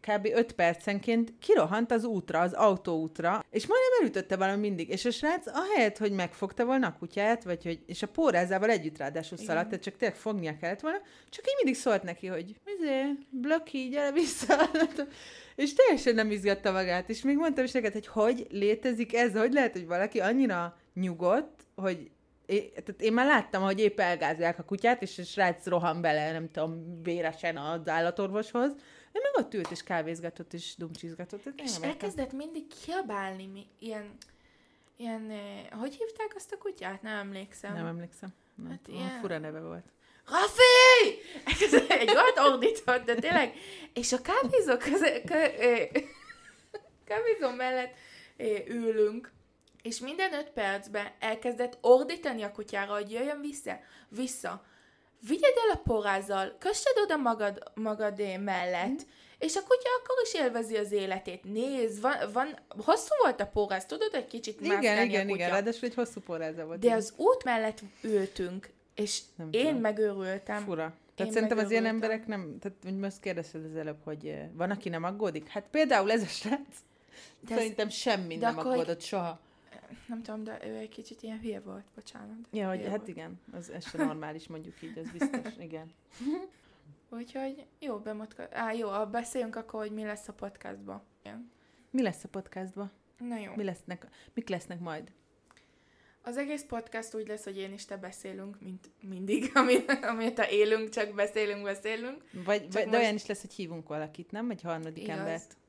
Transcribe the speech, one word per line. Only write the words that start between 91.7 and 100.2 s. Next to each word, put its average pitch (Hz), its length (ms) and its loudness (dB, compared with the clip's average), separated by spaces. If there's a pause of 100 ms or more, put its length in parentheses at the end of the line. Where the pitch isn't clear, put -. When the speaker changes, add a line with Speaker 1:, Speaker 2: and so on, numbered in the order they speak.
Speaker 1:
Mi 262 120 0
lesz 196 220 -2
a 196 40 -14
podcastban? 190 640 -10 (280)
Speaker 2:
Na 240 200 -8
jó. 196 180 -12
Speaker 1:
Mi 208 80 -4
lesznek, 180 420 -8 (280)
mik 233 140 -6
lesznek 175 320 -6
majd? 160 320 -10 (1080)
Speaker 2:
Az 240 140 -8
egész 285 280 -6
podcast 226 500 -10
úgy 220 140 -6
lesz, 214 160 -10
hogy 196 140 -10
én 190 140 -8
és 202 120 -14
te 196 120 -12
beszélünk, 190 640 -12
mint 185 300 -14 (180)
mindig, 196 420 -2
<laughs> - 40 -18
ami-, 247 300 6 (180)
amióta 226 480 0